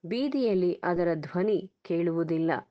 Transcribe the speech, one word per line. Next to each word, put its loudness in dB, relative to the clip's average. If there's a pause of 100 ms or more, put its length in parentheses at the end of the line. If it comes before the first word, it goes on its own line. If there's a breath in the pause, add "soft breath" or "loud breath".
ಬೀದಿಯಲ್ಲಿ 0 (120)
ಅದರ 2 (120)
ಧ್ವನಿ 0 (240)
ಕೇಳುವುದಿಲ್ಲ. 0 (200)